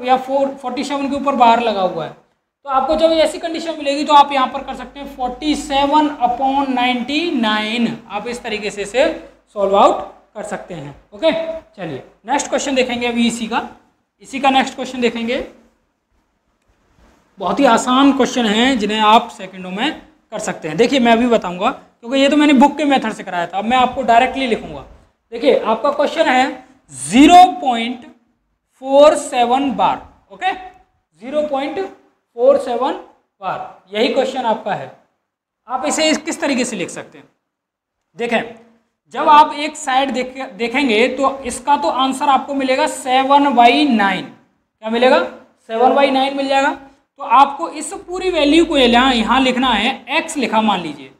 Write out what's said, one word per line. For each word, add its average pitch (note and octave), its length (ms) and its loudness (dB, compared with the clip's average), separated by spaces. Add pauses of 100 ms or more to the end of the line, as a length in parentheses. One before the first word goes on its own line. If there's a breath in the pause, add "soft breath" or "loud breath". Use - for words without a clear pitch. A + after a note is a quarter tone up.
या B3+ 120 2
फ़ोर, C4+ 360 -2
फ़ोर्टी B3+ 300 -8
सेवन C#4 260 -6
के C#4+ 60 -4
ऊपर C#4 220 -2
बार A#3 240 4
लगा G#3 220 -2
हुआ E3 220 -4
है, C#3 140 -16 (460)
तो C#4 40 -10
आपको C4+ 260 0
जब D#4+ 180 4
ऐसी D#4 260 0
condition E4 380 -8
मिलेगी C#4+ 280 -4
तो D4+ 80 0
आप C#4+ 180 6
यहाँ C4 160 0
पर C4+ 160 -8
कर C4 120 -12
सकते B3+ 240 -16
हैं C#4 160 -14
फ़ोर्टी C4+ 400 -4
सेवन C#4+ 520 0 (160)
upon C4+ 460 0
नाइंटी B3 500 -2 (140)
नाइन, A3 640 -2 (120)
आप G#3+ 180 -10
इस A#3 160 -10
तरीके G#3 280 -8
से G3+ 100 -8
इसे A#3+ 240 0 (500)
solve G3 220 0
out C4+ 240 4 (340)
कर G3+ 80 -12
सकते - 300 -12
हैं, C#3+ 220 -14 (180)
ओके। D4+ 180 0 (460)
चलिए D3+ 260 -10 (220)
next B3+ 240 -4
question C#4 260 -4
देखेंगे A#3+ 320 -2
अभी A#3 200 0
इसी A3 200 -6
का, A3+ 200 -6 (560)
इसी C4+ 160 -12
का C4+ 100 2
नेक्स्ट C4 260 0
question B3+ 260 -8
देखेंगे। A#3 420 -4 (2000)
बहुत G3 200 -2
ही C#4 80 4
आसान B3+ 460 4
question B3 340 0
हैं A#3+ 320 2
जिन्हें G#3 200 -2
आप A3 320 4
सेकंडों F#3 400 -16
में A#3 300 -6 (300)
कर G#3+ 80 -8
सकते - 280 -8
हैं। D#3 100 -6
देखिए A#3+ 220 2
मैं A#3 120 4
अभी A#3 160 4
बताऊंगा G3 420 -2
क्योंकि C4+ 500 -6
ये C#4 100 4
तो D4 80 2
मैंने D4 180 4
book C#4+ 220 4
के D#4 80 -2
method C4 280 0
से G3 100 -14
कराया F3 240 -6
था, - 100 -8
अब G3+ 80 -4
मैं B3 120 0
आपको B3+ 260 0
directly B3+ 440 2
लिखूंगा। D#3+ 380 -8 (460)
देखिए A3+ 280 2
आपका A3 320 -2
question D4+ 360 0
है C4 360 0 (300)
zero D#4 500 8 (180)
point A#3+ 440 -4 (760)
four C#4 360 6
seven B3+ 560 -2
bar, F3+ 340 -2 (240)
okay, F#4 200 -6 (680)
zero C#4+ 260 -6
point D4 320 -6 (580)
four C4 220 6
seven B3+ 320 -4 (500)
बार, E3 420 -10 (100)
यही A3+ 160 0
question C4 320 -2
आपका A3 320 -2
है। C3 180 -10 (760)
आप B3+ 180 -6
इसे D#4 240 0
इस, - 100 0
किस - 220 -8
तरीके C4 240 -2
से A#3 100 -8
लिख E3+ 140 -6
सकते - 280 -16
हैं, C3 100 -20 (920)
देखें A3+ 240 -2 (720)
जब D4+ 160 0
आप D4+ 260 6
एक D4 220 -6
side C4 340 -2
देख, B3 220 -6 (200)
देखेंगे A#3 560 0
तो C4+ 360 -2
इसका C#4+ 320 -2
तो D#4+ 120 -2
आंसर C4+ 400 -2
आपको C4+ 240 0
मिलेगा C4+ 340 0
सेवन C#4 680 2
बाई B3 340 6
नाइन। G3 360 0
क्या - 680 -18
मिलेगा? C4 300 4 (500)
सेवन A#3+ 260 2
बाई C#4 160 4
नाइन C4+ 260 0
मिल C#4 100 -4
जाएगा। C4+ 240 2
तो - 520 -14
आपको C#4 480 2
इस D#4 300 -10
पूरी F4+ 300 -6
value D#4+ 340 4
को D#4+ 120 -2
यहाँ, B3 360 4
यहाँ A#3 280 2
लिखना B3+ 280 0
है, A3+ 240 -2 (180)
एक्स D#4+ 260 -4
लिखा A3 260 0
मान G3 180 0
लीजिए, C#3 380 -12